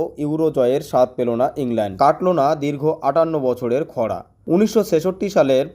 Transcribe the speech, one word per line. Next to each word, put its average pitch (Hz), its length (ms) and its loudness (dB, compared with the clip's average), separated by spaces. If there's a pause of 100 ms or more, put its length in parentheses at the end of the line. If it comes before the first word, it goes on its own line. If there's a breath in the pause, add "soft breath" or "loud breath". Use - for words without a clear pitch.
(180)
ইউরো 156 340 -2
জয়ের 131 320 2
স্বাদ 127 320 2
পেল 120 200 -2
না 123 120 2 (100)
ইংল্যান্ড, 113 420 -2
কাটল 156 340 2
না 143 220 2
দীর্ঘ 143 280 -4 (180)
আটান্ন 160 380 0
বছরের 127 460 -2
খরা। 107 340 -4 (280)
উনিশশো 208 360 2
ছেষট্টি 185 460 -2
সালের 139 440 2